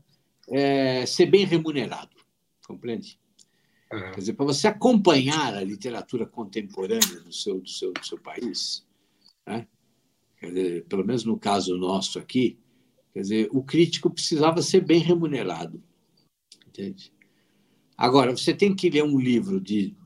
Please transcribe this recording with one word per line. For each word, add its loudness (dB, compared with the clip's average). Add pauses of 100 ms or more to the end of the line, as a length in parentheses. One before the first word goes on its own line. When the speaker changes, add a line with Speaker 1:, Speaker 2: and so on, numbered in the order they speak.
(480)
Speaker 1:
eh, 2
ser 4
bem 6
remunerado, -2 (500)
compreende? -10 (760)
Speaker 2:
Aham. -10
Speaker 1:
Quer -10
dizer, -6
pra -2
você 2
acompanhar 4
a -6
literatura -6
contemporânea -4
do -20
seu, -6
do -18
seu, -8
do -12
seu -14
país, -10 (600)
né? -8 (720)
Quer -14
dizer, -2
pelo -2
menos -2
no -2
caso 0
nosso -2
aqui, -2 (540)
quer -10
dizer, -2
o 0
crítico 2
precisava 0
ser 4
bem 6
remunerado, -2 (840)
entende? -14 (840)
Agora, 4
você -2
tem 2
que 0
ler 4
um 2
livro 0
de -4 (120)